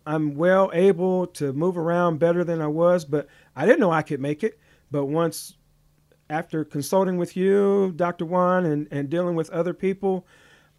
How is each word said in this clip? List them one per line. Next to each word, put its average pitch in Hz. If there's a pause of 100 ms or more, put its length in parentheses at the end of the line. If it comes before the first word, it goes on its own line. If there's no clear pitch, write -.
I'm 151
well 185
able 185
to 143
move 175
around 170
better 170
than 165
I 151
was, 170
but 147 (280)
I 139
didn't 269
know 190
I 156
could 147
make 147
it. - (320)
But 139
once 160 (760)
after 160
consulting 185
with 175
you, 196
Doctor 175
Juan, 180
and, 151
and 143
dealing 175
with 160
other 170
people, 190 (520)